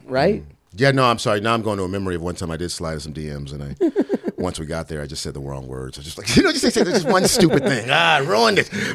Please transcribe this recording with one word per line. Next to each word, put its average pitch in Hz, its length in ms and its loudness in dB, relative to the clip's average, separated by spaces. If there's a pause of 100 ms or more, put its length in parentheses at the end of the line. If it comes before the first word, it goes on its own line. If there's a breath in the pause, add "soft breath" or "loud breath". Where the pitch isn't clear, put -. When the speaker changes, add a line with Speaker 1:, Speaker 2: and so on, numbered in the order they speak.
Speaker 1:
right? 147 360 0
Speaker 2:
Mm. - 120 -20 (220)
Yeah, 135 160 4
no, 135 120 4
I'm 117 140 4
sorry. 104 220 0
Now 113 140 2
I'm 113 80 0
going 104 160 -2
to 95 60 -2
a 90 40 -4
memory 95 260 -2
of 80 80 -4
one 90 120 -6
time 85 160 -8
I 80 80 -4
did 85 120 -6
slide 80 320 -6
some 76 100 -10
D 76 180 -8
Ms 71 220 -10
and 71 100 -10
I, 71 280 -2 (220)
Speaker 1:
<laughs> - 260 -6
Speaker 2:
once - 220 -4
we 80 60 -8
got 80 220 -8
there, 78 140 -8
I 71 40 -8
just 71 160 -10
said 76 120 -8
the 71 60 -10
wrong 67 260 -10
words. 65 320 -10
I 71 40 -16
just 76 160 -14
like, - 100 -8
<laughs> - 80 2
you 302 60 8
know, 370 100 4
just 302 100 -4
say, 262 80 2
say - 140 2
just 185 240 2
one - 180 4
stupid 233 380 6
thing. 123 260 0
Ah, 156 340 4
ruined 208 340 4
it. - 120 0 (240 loud breath)